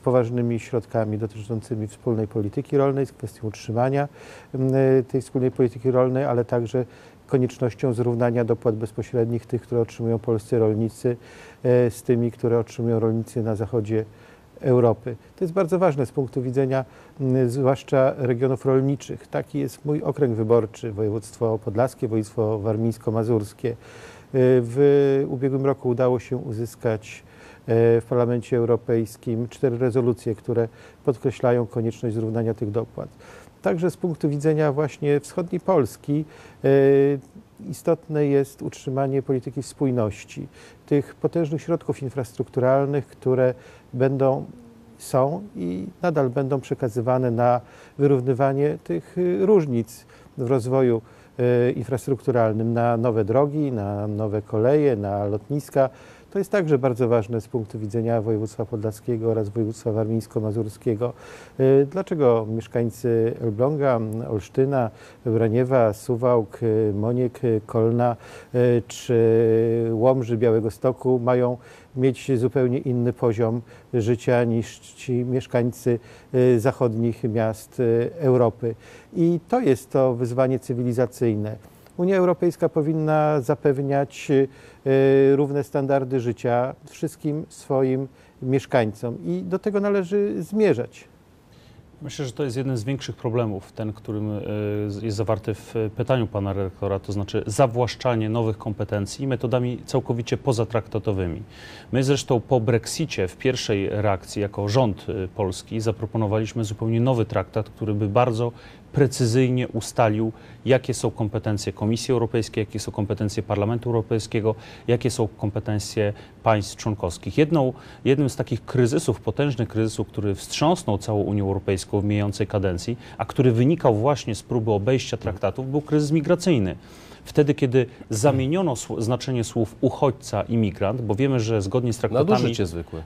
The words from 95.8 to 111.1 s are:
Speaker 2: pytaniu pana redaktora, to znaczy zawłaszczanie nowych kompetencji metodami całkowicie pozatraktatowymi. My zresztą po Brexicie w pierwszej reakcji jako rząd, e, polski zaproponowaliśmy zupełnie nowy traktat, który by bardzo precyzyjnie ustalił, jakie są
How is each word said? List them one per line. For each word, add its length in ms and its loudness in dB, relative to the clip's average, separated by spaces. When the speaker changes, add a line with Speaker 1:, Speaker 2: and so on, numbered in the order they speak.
Speaker 2:
pytaniu 320 0
pana 260 -2
redaktora, 460 -4
to 120 -10
znaczy 340 -2
zawłaszczanie 840 0
nowych 280 0
kompetencji 720 -4
metodami 580 -2
całkowicie 520 -2
pozatraktatowymi. 1040 -2
My 120 0
zresztą 360 2
po 200 2
Brexicie 680 -2
w 100 -10
pierwszej 520 -2
reakcji 520 -2
jako 280 -4
rząd, 400 2
e, 180 -4
polski 540 -6
zaproponowaliśmy 800 -2
zupełnie 380 -2
nowy 240 2
traktat, 440 -4
który 240 -6
by 140 -2
bardzo 440 2
precyzyjnie 720 2
ustalił, 640 0
jakie 280 2
są 180 -2